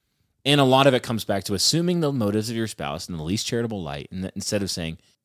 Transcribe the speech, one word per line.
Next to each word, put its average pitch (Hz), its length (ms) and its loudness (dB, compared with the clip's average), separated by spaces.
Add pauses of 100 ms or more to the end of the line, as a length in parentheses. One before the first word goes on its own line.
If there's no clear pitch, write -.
(440)
And 143 160 4
a 139 40 6
lot 131 220 6
of 135 80 6
it 120 80 2
comes 113 220 -4
back 98 200 -2
to 104 100 -2
assuming 175 440 2
the 147 140 0
motives 107 360 0
of 120 60 -4
your 113 140 -2
spouse 78 400 -8
in 87 80 -8
the 78 80 -6
least 95 220 -2
charitable 113 360 -4
light. 71 300 -8
And 92 100 -8
that 95 140 -10
instead 101 260 -4
of 95 80 -4
saying, 82 280 -6 (260)